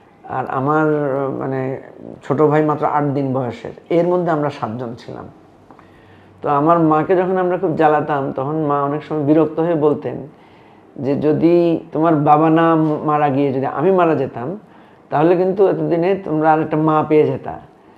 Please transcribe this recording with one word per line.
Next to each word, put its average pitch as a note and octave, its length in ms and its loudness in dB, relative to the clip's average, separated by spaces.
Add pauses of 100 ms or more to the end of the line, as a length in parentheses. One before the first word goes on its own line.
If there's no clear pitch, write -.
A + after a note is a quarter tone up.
(280)
আর B2+ 200 -6
আমার, D3+ 380 0 (520)
মানে, C3+ 420 -6 (420)
ছোট C#3+ 200 0
ভাই D3+ 220 4
মাত্র D3+ 220 0
আট D3 180 0
দিন C3+ 300 -2
বয়সের। B2 380 -6 (180)
এর E3+ 160 2
মধ্যে F3 240 0
আমরা D3 200 0
সাতজন A#2 480 -8
ছিলাম। - 260 -16 (1200)
তো C3 60 -4
আমার D3+ 300 2
মাকে D#3 380 2
যখন F#3 220 0
আমরা F3+ 200 0
খুব E3 180 -2
জ্বালাতাম, D3 560 0
তখন C#3 240 -4
মা C#3+ 260 -2
অনেক D3 220 -4
সময় D#3 180 -4
বিরক্ত D#3 380 2
হয়ে E3+ 140 0
বলতেন C3+ 540 -2 (680)
যে, C#3 180 -2
"যদি D#3+ 640 2 (120)
তোমার D#3+ 220 2
বাবা D3+ 360 4
না E3 240 4 (300)
মারা D3+ 240 0
গিয়ে C#3 240 0
যদি C3 140 -2
আমি D#3+ 240 0
মারা F3 240 4
যেতাম, C3+ 440 -6 (520)
তাহলে D#3+ 260 4
কিন্তু F#3 320 2
এতদিনে E3 460 0 (100)
তোমরা D#3 280 2
আর D#3 80 2
একটা D#3 160 -2
মা D#3 320 2
পেয়ে D3+ 160 4
যেতা।" - 360 -6 (380)